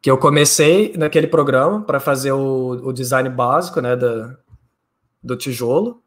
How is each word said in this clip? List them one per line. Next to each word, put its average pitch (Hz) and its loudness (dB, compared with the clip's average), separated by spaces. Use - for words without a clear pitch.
Que - 0
eu 131 4
comecei 151 4
naquele 156 0
programa 151 2
pra 143 -2
fazer 135 -2
o, 135 -2
o 131 -4
design 127 -2
básico, 127 -2
né, 123 0
da, 120 -2
do 123 -8
tijolo. 135 -4